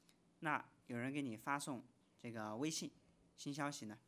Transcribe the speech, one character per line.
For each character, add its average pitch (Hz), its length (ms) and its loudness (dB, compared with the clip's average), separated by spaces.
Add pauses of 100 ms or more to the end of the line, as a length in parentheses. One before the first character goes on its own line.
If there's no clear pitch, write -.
(400)
那 151 260 2 (200)
有 123 100 -2
人 127 160 2
给 143 80 0
你 123 160 0
发 143 220 2
送 143 280 -2 (320)
这 120 140 -6
个 107 240 -2
微 147 140 2
信 156 200 -2 (460)
新 - 160 -4
消 143 180 2
息 147 140 -6
呢， 107 240 -8